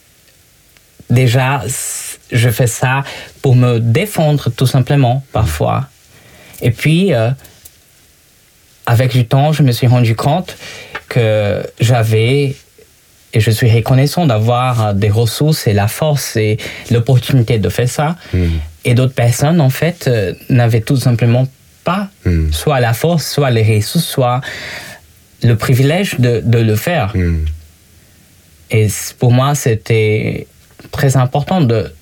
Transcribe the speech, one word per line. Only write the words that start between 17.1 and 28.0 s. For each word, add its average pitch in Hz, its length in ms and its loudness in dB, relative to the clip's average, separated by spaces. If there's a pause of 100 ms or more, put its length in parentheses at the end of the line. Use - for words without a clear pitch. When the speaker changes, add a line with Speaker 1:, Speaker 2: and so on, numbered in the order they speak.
Speaker 1:
de 90 100 0
faire 123 200 -2
ça. 156 280 -2 (160)
Speaker 2:
Mhm. 87 200 0 (340)
Speaker 1:
Et 123 80 2
d'autres 127 200 2
personnes, 139 460 2
en 131 100 4
fait, 160 380 -4
euh, 98 260 0 (140)
n'avaient 120 340 2
tout 147 140 0
simplement 123 500 2 (380)
pas 196 240 -4 (160)
Speaker 2:
Mhm. 80 280 0
Speaker 1:
soit 135 280 0
la 117 140 0
force, 160 320 -2
soit 139 240 -2
les 113 120 2 (140)
ressources, 160 280 -2
soit 127 360 -2 (1000)
le 117 140 4
privilège 139 640 0
de, 120 260 2
de 117 140 2
le 110 180 2
faire. 131 380 -2
Speaker 2:
Mhm. 85 300 0 (1300)